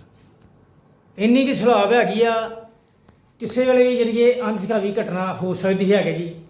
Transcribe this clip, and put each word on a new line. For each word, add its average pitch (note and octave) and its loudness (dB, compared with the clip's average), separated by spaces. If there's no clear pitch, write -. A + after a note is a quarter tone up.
ਇੰਨੀ A#3+ 2
ਕੁ C4+ -2
ਸਲਾਬ G#3+ 2
ਹੈਗੀ G#3+ 2
ਆ, A3+ 2
ਕਿਸੇ B3 -2
ਵੇਲੇ B3+ 4
ਵੀ B3 0
ਜਿਹੜੀ A#3 0
ਇਹ A#3+ 2
ਅਨਸਕਾਵੀ G#3 -4
ਘਟਨਾ F#3 -4
ਹੋ F#3 -6
ਸਕਦੀ F#3+ 0
ਹੈ E3+ 2
ਜੀ। E3 -8